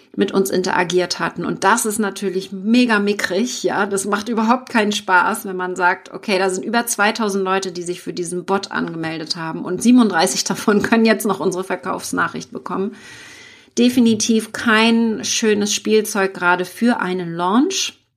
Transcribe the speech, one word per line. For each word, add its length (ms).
mit 160
uns 180
interagiert 680
hatten. 240
Und 180
das 240
ist 140
natürlich 500
mega 480
mickrig, 640
ja. 240
Das 200
macht 220
überhaupt 400
keinen 220
Spaß, 540
wenn 120
man 200
sagt, 360
okay, 240
da 140
sind 140
über 200
zweitausend 600
Leute, 260
die 140
sich 180
für 100
diesen 320
Bot 280
angemeldet 640
haben 280
und 180
siebenunddreißig 600
davon 400
<laughs> 0
können 220
jetzt 220
noch 120
unsere 240
Verkaufsnachricht 880
bekommen. 460
Definitiv 760
kein 720
schönes 480
Spielzeug 640
gerade 300
für 340
einen 340
Launch. 720